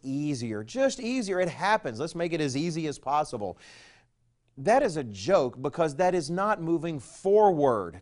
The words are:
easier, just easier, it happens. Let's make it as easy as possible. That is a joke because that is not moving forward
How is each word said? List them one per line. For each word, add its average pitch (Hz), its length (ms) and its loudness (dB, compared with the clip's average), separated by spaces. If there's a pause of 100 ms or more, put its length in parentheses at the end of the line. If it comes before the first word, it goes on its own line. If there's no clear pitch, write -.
easier, 131 600 -4
just 262 340 -2
easier, 220 420 -2
it 185 80 2
happens. 156 520 -2
Let's 160 140 -6
make 170 180 -2
it 165 80 0
as 139 160 -2
easy 160 300 -2
as 143 120 -6
possible. 131 600 -4 (1000)
That 214 240 4
is 185 140 0
a 147 80 -4
joke 123 580 0
because 143 340 0
that 180 200 2
is 156 140 -2
not 196 300 0
moving 165 380 -2
forward 143 1040 4